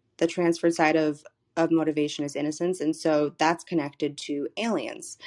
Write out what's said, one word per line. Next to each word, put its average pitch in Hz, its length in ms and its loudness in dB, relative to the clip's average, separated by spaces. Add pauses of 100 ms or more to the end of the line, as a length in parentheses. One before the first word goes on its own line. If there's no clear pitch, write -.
(180)
The 165 80 2
transferred 170 480 2
side 156 220 4
of, 151 280 0 (320)
of 165 140 2
motivation 151 540 0
is 143 100 -6
innocence. 151 460 -2
And 156 160 -2
so 151 420 2
that's 165 240 2
connected 147 560 -4
to 143 380 -4
aliens. 190 720 -4